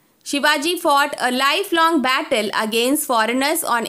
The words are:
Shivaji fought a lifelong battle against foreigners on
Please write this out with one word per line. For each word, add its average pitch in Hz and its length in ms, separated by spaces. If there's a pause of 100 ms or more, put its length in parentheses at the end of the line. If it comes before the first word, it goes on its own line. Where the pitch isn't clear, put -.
(240)
Shivaji 302 560
fought 285 400
a 247 120
lifelong 330 720
battle 262 500
against 233 540
foreigners 262 560
on 233 260